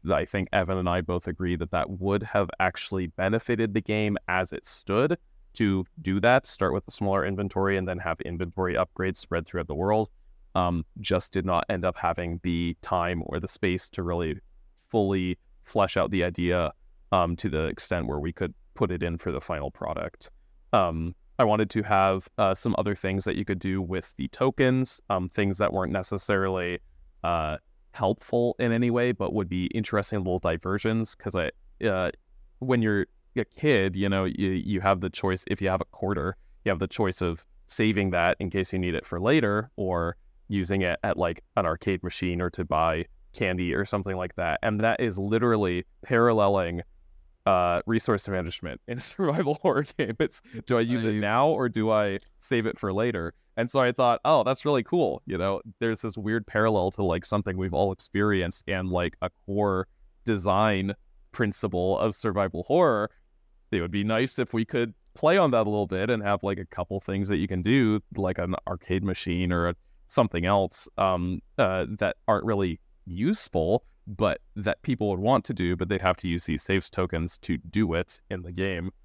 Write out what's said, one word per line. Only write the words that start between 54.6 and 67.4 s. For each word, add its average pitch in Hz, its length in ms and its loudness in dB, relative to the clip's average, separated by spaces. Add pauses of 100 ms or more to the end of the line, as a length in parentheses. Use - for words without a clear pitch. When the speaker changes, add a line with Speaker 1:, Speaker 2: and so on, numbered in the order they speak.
Speaker 1:
really 139 180 2
cool." 131 420 0
You 92 120 -4
know, 95 240 0 (180)
there's 113 220 -2
this 110 160 -8
weird 107 300 -2
parallel 107 440 4
to, 98 120 -2
like, 87 220 2
something 101 320 -2
we've 92 160 -2
all 95 180 2
experienced 98 760 0
and, 92 220 -2
like, 90 320 0
a 92 80 -2 (160)
core 98 420 0 (380)
design 98 680 2 (380)
principle 95 680 0
of 107 160 0
survival 95 480 -2
horror. 135 480 2 (600)
It 92 100 2
would 87 100 -4
be 101 120 -2
nice 113 360 0
if 123 140 -2
we 113 120 0
could 117 280 -2 (220)
play 165 220 4
on 160 140 4
that 113 160 4
a - 20 -2
little 104 180 0
bit 95 220 -2
and 113 140 0
have, 101 200 0
like, 98 160 -2
a 92 60 -8
couple 95 340 -6
things 98 280 -4
that 98 100 2
you 92 100 0